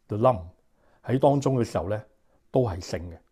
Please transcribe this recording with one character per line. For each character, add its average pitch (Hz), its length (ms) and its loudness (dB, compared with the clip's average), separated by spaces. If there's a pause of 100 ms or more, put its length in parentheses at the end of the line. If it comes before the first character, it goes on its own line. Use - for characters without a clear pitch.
the 104 100 -4
lump， 117 240 2 (600)
喺 127 140 0
當 139 220 4
中 135 180 2
嘅 113 60 2
時 - 140 -4
候 85 100 -4
呢， 107 160 -4 (460)
都 127 180 2
係 90 140 -6
聖 92 160 -8 (100)
嘅。 85 80 -14 (160)